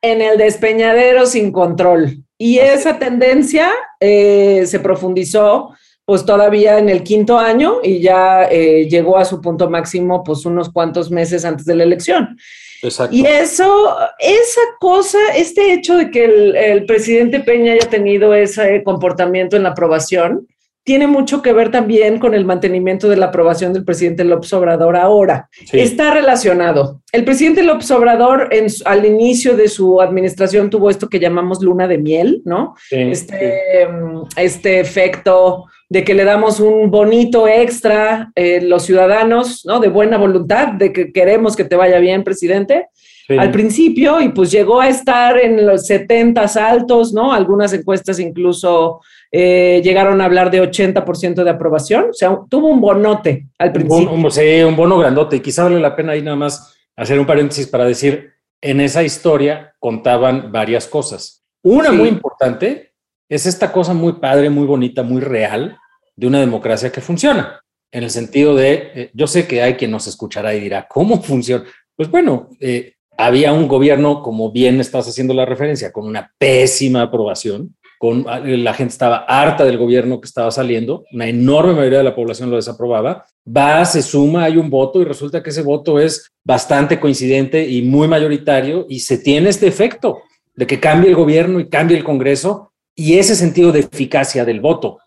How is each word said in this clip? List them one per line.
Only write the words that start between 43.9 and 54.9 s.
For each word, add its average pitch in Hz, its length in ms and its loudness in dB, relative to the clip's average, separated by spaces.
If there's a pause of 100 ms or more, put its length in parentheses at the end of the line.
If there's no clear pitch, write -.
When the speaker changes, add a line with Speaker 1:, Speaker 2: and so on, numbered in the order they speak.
Speaker 1:
y 262 100 0
pues 180 200 0
llegó 208 300 2
a 262 80 4
estar 247 500 2
en 226 260 2
los 196 220 2
setentas 226 720 2
altos, 233 560 0
¿no? 233 200 0
Algunas 202 400 0
encuestas 190 460 -4
incluso, 170 840 -2 (300)
eh, 180 520 4
llegaron 196 380 2
a 190 60 0
hablar 180 240 2
de 185 100 2
ochenta 185 440 -2
por 170 120 -6
ciento 175 280 -4
de 175 60 0
aprobación. 165 600 -2
O - 20 -8
sea, 190 240 -2 (140)
tuvo 302 180 0
un 269 120 2
bonote 202 680 0 (120)
al 175 100 2
Speaker 2:
Un 170 60 -2
Speaker 1:
principio. 165 360 2
Speaker 2:
bon-, 165 140 -2
un, 147 60 2
sí, 156 320 2
un 160 140 2
bono 175 220 2